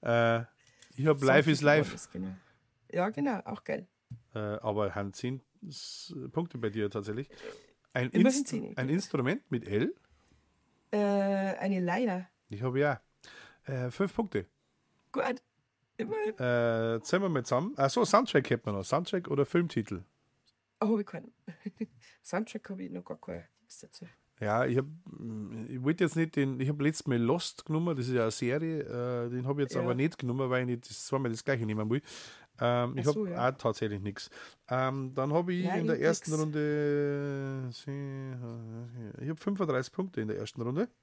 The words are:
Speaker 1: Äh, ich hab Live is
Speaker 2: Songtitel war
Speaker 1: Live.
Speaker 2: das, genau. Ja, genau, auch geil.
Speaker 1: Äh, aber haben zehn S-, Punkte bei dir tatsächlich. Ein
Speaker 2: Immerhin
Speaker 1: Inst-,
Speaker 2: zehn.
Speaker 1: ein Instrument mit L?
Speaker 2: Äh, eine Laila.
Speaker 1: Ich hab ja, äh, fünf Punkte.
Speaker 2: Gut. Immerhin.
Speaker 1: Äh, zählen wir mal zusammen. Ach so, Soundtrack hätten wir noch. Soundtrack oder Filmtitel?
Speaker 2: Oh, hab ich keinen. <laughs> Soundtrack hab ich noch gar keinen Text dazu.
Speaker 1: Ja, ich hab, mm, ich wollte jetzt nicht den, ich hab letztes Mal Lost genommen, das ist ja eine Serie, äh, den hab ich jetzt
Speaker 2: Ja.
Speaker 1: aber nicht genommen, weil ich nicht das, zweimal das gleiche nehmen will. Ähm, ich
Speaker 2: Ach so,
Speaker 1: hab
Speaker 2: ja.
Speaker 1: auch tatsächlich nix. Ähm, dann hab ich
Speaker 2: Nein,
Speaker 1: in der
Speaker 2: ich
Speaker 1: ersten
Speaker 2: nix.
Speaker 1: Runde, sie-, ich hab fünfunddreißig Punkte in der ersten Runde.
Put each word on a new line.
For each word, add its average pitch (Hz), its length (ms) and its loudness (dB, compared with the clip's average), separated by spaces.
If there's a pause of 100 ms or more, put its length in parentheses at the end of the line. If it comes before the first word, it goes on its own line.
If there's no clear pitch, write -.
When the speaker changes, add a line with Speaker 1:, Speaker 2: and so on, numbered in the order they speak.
Speaker 1:
Äh, 117 400 4 (540)
ich 131 100 -2
hab 147 180 6
Live 139 240 8
is 147 120 6
Speaker 2:
Songtitel 143 60 2
war 147 120 10
Speaker 1:
Live. 151 140 2
Speaker 2:
das, - 200 -12
genau. 190 240 -8 (560)
Ja, 180 180 2
genau, 254 360 -2
auch - 180 -8
geil. - 240 -6 (460)
Speaker 1:
Äh, 110 60 -6
aber 104 560 0
haben 98 180 -4
zehn 127 280 -6 (260)
S-, - 460 -14 (180)
Punkte 165 260 -4
bei 117 120 0
dir 104 200 -2
tatsächlich. 107 400 -6 (640)
Ein 127 160 0
Speaker 2:
Immerhin 262 300 6
Speaker 1:
Inst-, 285 80 -2
Speaker 2:
zehn. - 300 -6
Speaker 1:
ein 127 120 0
Instrument 156 520 0 (100)
mit 120 160 -2
L? 117 260 2 (1000)
Speaker 2:
Äh, 214 60 0
eine 196 840 2
Laila. 185 480 0 (220)
Speaker 1:
Ich 104 120 -8
hab 127 140 0
ja, 139 240 2 (680)
äh, 127 260 -2
fünf 196 240 -2
Punkte. 143 300 -2 (640)
Speaker 2:
Gut. 254 300 -2 (560)
Immerhin. 403 360 -2
Speaker 1:
Äh, 117 680 2
zählen 185 180 0
wir 196 80 0
mal 143 160 0
zusammen. 165 320 0
Ach 139 120 4
so, 240 140 2
Soundtrack 208 460 4
hätten 117 160 2
wir 107 80 0
noch. 98 100 -2
Soundtrack 175 440 0
oder 143 180 2
Filmtitel? 123 580 0 (760)
Speaker 2:
Oh, 220 140 2
hab 214 60 2
ich 202 60 -4
keinen. - 260 -14 (440)
<laughs> - 480 -14
Soundtrack - 460 -6
hab 190 100 -10
ich 185 120 -10
noch 180 140 -10
gar - 160 -10
keinen - 240 -10 (160)
Text - 220 -20
dazu. - 220 -20 (340)
Speaker 1:
Ja, 107 260 2
ich 127 120 2
hab, 135 80 2 (200)
mm, 110 640 -10
ich 127 140 -8
wollte 165 200 2
jetzt 165 120 2
nicht 165 200 0
den, 135 240 2
ich 131 80 0
hab 147 140 0
letztes 151 260 0
Mal 123 120 4
Lost 131 460 2
genommen, 165 300 2
das 123 120 -2
ist 127 60 0
ja 120 100 4
eine 113 80 2
Serie, 151 500 -2
äh, 120 480 -4
den 123 180 -4
hab 143 100 0
ich 143 60 4
jetzt 127 120 -4
Speaker 2:
Ja. 131 60 0
Speaker 1:
aber 123 120 2
nicht 139 240 2
genommen, 131 320 0
weil 127 120 2
ich 123 60 0
nicht 123 220 -4
das, - 160 -10
zweimal 135 260 0
das 113 140 -6
gleiche 123 200 0
nehmen 107 240 0
will. 131 120 2 (580)
Ähm, 120 380 2
ich 123 100 0
Speaker 2:
Ach 147 60 4
so, 214 140 0
Speaker 1:
hab 175 40 -4
Speaker 2:
ja. 127 180 2
Speaker 1:
auch 135 80 -6
tatsächlich 107 440 -2
nix. 101 280 -8 (380)
Ähm, 131 460 -2
dann 139 180 0
hab 175 180 2
ich 180 160 0
Speaker 2:
Nein, 180 160 2
Speaker 1:
in 160 60 0
der 156 100 2
Speaker 2:
ich - 60 -2
Speaker 1:
ersten 160 280 2
Speaker 2:
nix. 156 120 2
Speaker 1:
Runde, 143 1300 0
sie-, 120 1500 -10
ich 135 60 -4
hab 160 100 -4
fünfunddreißig 170 540 0
Punkte 185 280 -4
in 110 60 -2
der 104 100 -2
ersten 107 240 -6
Runde. 139 280 0 (140)